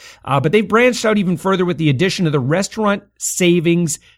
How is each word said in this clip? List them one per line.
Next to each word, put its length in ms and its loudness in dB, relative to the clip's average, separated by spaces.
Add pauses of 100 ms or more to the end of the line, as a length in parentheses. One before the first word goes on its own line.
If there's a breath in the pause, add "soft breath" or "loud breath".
(240 loud breath)
Uh, 160 -2
but 120 0
they've 160 2
branched 380 2
out 120 2
even 200 0
further 280 0
with 140 -4
the 100 2
addition 380 0
of 60 0
the 60 0
restaurant 640 -2 (160)
savings 800 0 (200 soft breath)